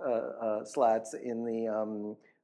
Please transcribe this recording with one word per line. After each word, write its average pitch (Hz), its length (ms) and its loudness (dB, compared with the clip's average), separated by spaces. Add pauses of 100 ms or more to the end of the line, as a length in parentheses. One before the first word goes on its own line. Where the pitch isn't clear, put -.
uh, 139 80 -2
uh, 117 560 0
slats 113 480 4
in 117 320 -4
the, 113 220 0
um, 107 480 -2 (280)